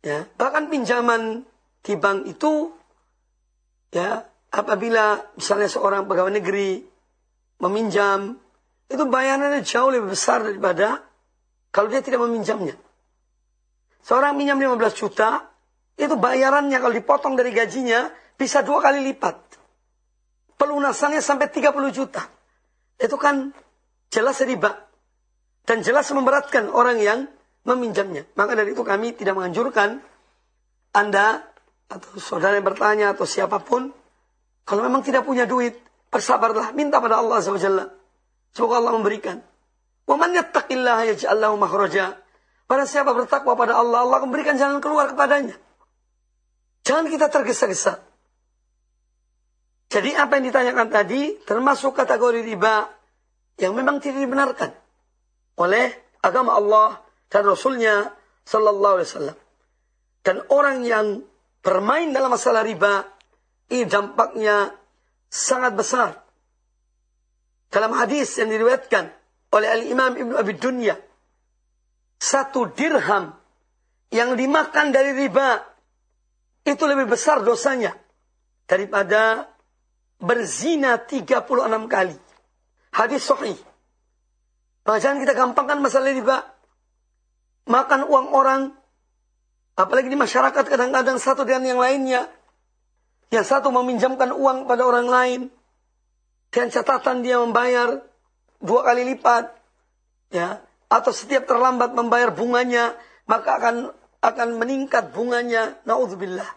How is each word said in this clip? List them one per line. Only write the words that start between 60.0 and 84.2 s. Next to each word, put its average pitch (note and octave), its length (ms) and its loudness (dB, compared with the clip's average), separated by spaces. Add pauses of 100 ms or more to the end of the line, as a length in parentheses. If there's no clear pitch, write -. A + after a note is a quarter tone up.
Dan F#3+ 120 0 (120)
orang C#4 320 2
yang A3 260 0 (540)
bermain G#3+ 480 0
dalam C4 240 0
masalah A#3 320 2
riba, G3+ 400 0 (640)
ini B3 160 0
dampaknya G#3 880 0 (560)
sangat B3+ 480 -2
besar. A3+ 340 0 (1600)
Dalam A3 320 0
hadis B3 400 -2
yang A3 80 0
diriwayatkan A3 640 0 (400)
oleh G#3+ 160 4
Al-Imam B3 480 0
Ibnu B3 240 -6
Abi G3 160 -2
Dunya, A#3+ 400 -2 (1200)
satu C4+ 540 -2
dirham G#3 640 -2 (720)
yang A#3+ 300 0
dimakan D4 560 0
dari C4+ 160 4
riba C4 480 0 (1040)
itu C#4+ 240 0
lebih C4+ 240 0
besar B3 320 2
dosanya A#3 480 0 (800)
daripada G3+ 800 0 (720)
berzina A#3+ 800 0
tiga B3 400 -2
puluh A#3+ 240 0
enam A3 240 -4
kali. F#3 240 0 (800)
Hadis A#3+ 320 -2
sahih. A3 320 -2 (1300)